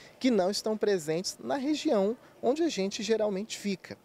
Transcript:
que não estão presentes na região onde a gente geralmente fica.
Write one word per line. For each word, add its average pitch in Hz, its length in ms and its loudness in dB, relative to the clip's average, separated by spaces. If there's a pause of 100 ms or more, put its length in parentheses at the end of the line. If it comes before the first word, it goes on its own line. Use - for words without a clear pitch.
(200)
que 262 120 4
não 190 180 4
estão 214 260 -2
presentes 185 640 0
na 247 180 -2
região 254 600 2 (240)
onde 302 220 2
a 320 60 2
gente 196 340 -4
geralmente 214 520 -2
fica. 190 500 -6